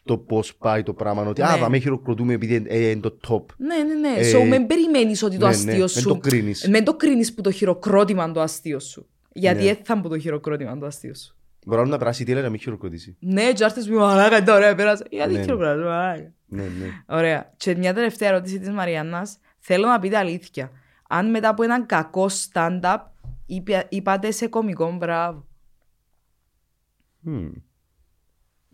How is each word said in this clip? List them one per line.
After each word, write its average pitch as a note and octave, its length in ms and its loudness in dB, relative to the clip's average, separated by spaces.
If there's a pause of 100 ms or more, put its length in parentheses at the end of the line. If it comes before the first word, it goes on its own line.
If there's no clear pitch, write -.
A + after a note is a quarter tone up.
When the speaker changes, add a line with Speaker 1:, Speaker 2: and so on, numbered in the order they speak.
Speaker 1:
το A#2 140 0
πώς - 380 -4
πάει G#2+ 260 0
το G#2 120 -6
πράγμα, G#2 280 -2
ότι, G#2 200 -2
«Α, D#3+ 120 4
Speaker 2:
Ναι. D3+ 60 2
Speaker 1:
δα, A#2 80 0
με C3 100 2
χειροκροτούμε B2+ 540 -2
επειδή A2+ 220 -2
εν-, A2 140 -2
ε, A2+ 220 2
εν A2 100 -2
το A2 180 -6 (100)
top». A2 160 0 (120)
Speaker 2:
Ναι, D#4+ 200 -4
ναι, D4+ 180 0
ναι. D4 260 0
Speaker 1:
Ε, - 120 4 (100)
Speaker 2:
So, A#3+ 60 4
μεν C4 180 4
περιμένεις C#4+ 560 2
ότι F#3+ 140 0
το G3+ 100 2
Speaker 1:
ναι, F#3+ 60 6
ναι. - 60 2
Speaker 2:
αστείο G#2+ 200 0
Speaker 1:
Μεν F#3 100 2
Speaker 2:
σου B2+ 200 0
Speaker 1:
το F#3 100 2
κρίνεις. A2+ 500 -2
Speaker 2:
μεν A3 160 4
το D#4+ 120 2
κρίνεις B3+ 380 2
που - 60 -12
το G3 100 0
χειροκρότημα F#3+ 760 2
είναι E3 80 -6
το D#3+ 80 -2
αστείο D#3 400 -4
σου. - 280 -20 (240)
Γιατί F3+ 260 2
Speaker 1:
Ναι. G3 60 2
Speaker 2:
δεν G#3 200 2
θα A3+ 120 0
μπω F3 120 -4
το D#3+ 100 -4
χειροκρότημα D3 520 -6
είναι C#3 100 -10
το C#3+ 60 -10
αστείο C#3+ 280 -14
σου. - 200 -20 (320)
Speaker 1:
Μπορεί A#2 220 2
να C#3+ 100 -2
περάσει A#2+ 240 -2
η - 40 -6
τέλεια B2+ 160 0
να B2+ 80 -2
μην G#2+ 100 -6
χειροκροτήσει. F2+ 600 -12
Speaker 2:
Ναι, G3 320 0
και G#3+ 120 2
άρθες G#3+ 240 -2
μου, A3 100 2
«Μαλάκα, G3+ 400 6
είναι G3+ 140 6
ωραία, G#3 220 8
πέρασα». G#3 360 2
Γιατί - 220 -2
Speaker 1:
Ναι, - 60 0
ναι. - 60 -2
Speaker 2:
χειροκροτάς, E3+ 320 0
μαλάκα; E3+ 560 -4 (140)
Speaker 1:
Ναι, G2+ 160 -10
ναι. F#2 540 -8
Speaker 2:
Ωραία. D#3+ 400 0
Και F#3 200 -2
μια F3+ 180 0
τελευταία A3 340 -2
ερώτηση F#3+ 300 -2
της F#3 120 -10
Μαριάννας. F3 680 -6 (200)
Θέλω F#3+ 280 0
να A#3+ 120 4
πείτε G3 180 -2
αλήθεια. E3+ 540 -4 (380)
Αν F#3+ 220 0
μετά A3 180 2
από G#3+ 140 0
έναν A#3 240 0
κακό F#3 400 0 (260)
stand-up, F3+ 460 0 (480)
είπε-, F#3 420 -4
είπατε G3 420 -2
σε A3+ 180 -4
κωμικό F#3+ 440 -2
«μπράβο». E3+ 540 -4 (1700)
Speaker 1:
Μμμ. B2+ 300 -8 (1200)